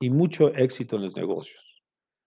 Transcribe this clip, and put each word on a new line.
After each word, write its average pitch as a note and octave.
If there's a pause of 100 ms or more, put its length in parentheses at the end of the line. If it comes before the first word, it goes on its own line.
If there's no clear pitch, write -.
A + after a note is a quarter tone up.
y B2+
mucho D3+
éxito B2
en G2+
los F#2
negocios. - (440)